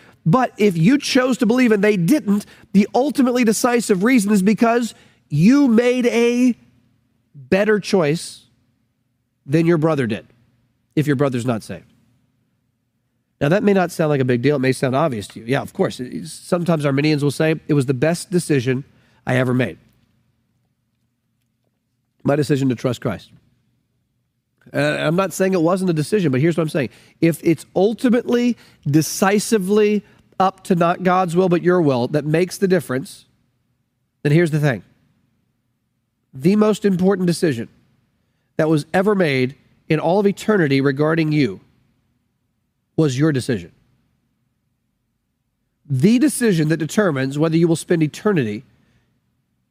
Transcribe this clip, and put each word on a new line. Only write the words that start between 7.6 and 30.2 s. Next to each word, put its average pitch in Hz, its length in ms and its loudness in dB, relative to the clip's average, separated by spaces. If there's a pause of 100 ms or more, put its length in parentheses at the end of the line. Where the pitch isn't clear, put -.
choice 170 680 -2 (1000)
than 160 200 0
your 170 120 2
brother 147 280 0
did, 107 220 -6 (680)
if 143 100 0
your 143 80 0
brother's 127 300 -2
not 117 180 -4
saved. 90 220 -16 (1500)
Now, 143 100 -2
that 185 140 0
may 202 100 2
not 180 180 0
sound 156 180 -2
like 143 120 0
a 131 40 0
big 123 180 -2
deal. 147 140 0
It - 20 -4
may 131 120 0
sound 127 240 -2
obvious 131 340 -2
to - 100 -18
you. 113 80 -18
Yeah, 135 140 -2
of - 120 -16
course. - 260 -4
It, 143 280 -12
sometimes 170 580 -4
Arminians 143 380 0
will 143 80 0
say, 160 240 0 (120)
"It 156 60 0
was 135 140 0
the 139 80 -2
best 156 340 -2
decision 135 540 -2 (420)
I 127 120 -2
ever 127 140 0
made. 120 280 -2 (2500)
My 143 120 0
decision 139 340 0
to 120 60 -2
trust 123 260 -6
Christ." - 300 -10 (1400)
Uh, 135 60 -6
I'm 147 380 -2
not 190 180 -2
saying 190 200 0
it 180 80 0
wasn't 185 280 0
a 170 40 0
decision, 156 380 0
but 127 80 0
here's 160 160 2
what 175 60 -2
I'm 156 80 -2
saying. 139 200 -4 (300)
If 165 240 0
it's - 220 0 (100)
ultimately, 240 840 0 (280)
decisively 202 1160 0 (360)